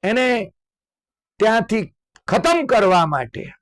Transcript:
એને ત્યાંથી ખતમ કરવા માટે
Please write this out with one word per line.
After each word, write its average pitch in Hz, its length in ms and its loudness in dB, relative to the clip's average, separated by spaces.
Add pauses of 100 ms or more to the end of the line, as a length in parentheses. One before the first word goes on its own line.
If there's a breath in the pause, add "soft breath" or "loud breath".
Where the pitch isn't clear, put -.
એને 247 260 0 (1120)
ત્યાંથી 220 440 0 (460)
ખતમ 320 300 0 (100)
કરવા 185 420 4
માટે 127 320 -6 (180)